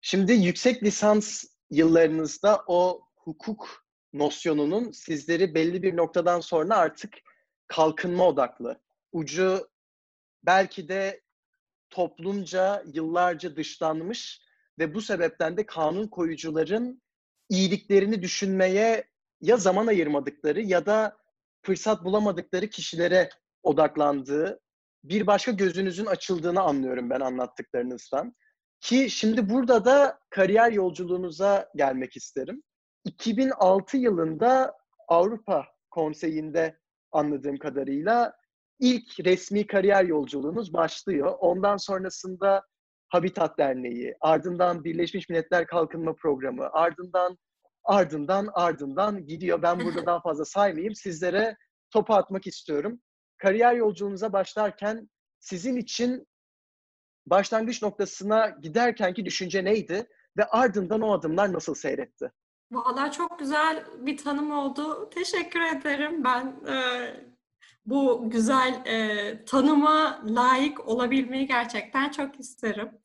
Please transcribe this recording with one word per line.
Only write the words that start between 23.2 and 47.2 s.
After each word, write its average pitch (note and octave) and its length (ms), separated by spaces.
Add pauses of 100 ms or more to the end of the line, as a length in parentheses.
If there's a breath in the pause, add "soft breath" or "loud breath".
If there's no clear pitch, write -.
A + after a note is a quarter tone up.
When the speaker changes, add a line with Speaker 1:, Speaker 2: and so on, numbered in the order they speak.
Speaker 1:
odaklandığı, D3 1000 (440)
bir F3+ 220
başka G#3 260
gözünüzün F#3+ 540
açıldığını F3+ 540
anlıyorum C3 500
ben B2+ 100
anlattıklarınızdan. B2+ 1160 (440)
Ki B3+ 300
şimdi A3 400
burada A#3+ 340
da C4+ 340 (120)
kariyer G#3+ 420
yolculuğunuza F3+ 1040
gelmek C3 400
isterim. C#3+ 460 (420)
İki G#3+ 320
bin C4 140
altı F#3+ 460
yılında A#3 800 (320)
Avrupa F#3+ 580 (240)
Konseyi'nde D#3 880 (340)
anladığım C#3+ 460
kadarıyla D3 720 (460)
ilk B3 420
resmi F#3 460
kariyer G3 380
yolculuğunuz D#3 680
başlıyor. E3 680
Ondan F#3+ 360
sonrasında F#3+ 840 (460)
Habitat F3 500
Derneği, B2+ 600
ardından E3+ 640
Birleşmiş E3+ 440
Milletler E3 380
Kalkınma D#3+ 480
Programı, C3+ 580
ardından, F3+ 680 (460)